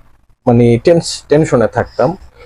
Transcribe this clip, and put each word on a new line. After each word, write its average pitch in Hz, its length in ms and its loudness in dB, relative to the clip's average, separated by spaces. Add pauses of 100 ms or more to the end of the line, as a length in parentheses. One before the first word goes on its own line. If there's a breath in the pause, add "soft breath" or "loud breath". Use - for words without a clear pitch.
(480)
মানে, 120 180 4 (120)
টেনস-, 170 520 0
টেনশনে 139 380 0
থাকতাম। 113 420 -4 (360 soft breath)